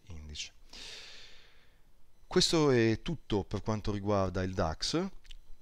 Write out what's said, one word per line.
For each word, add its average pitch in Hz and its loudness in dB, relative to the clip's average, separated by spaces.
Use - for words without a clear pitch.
indice. 76 -12
Questo 160 4
è 113 6
tutto 110 0
per - -4
quanto 107 -2
riguarda 98 2
il 92 -2
dax. 98 0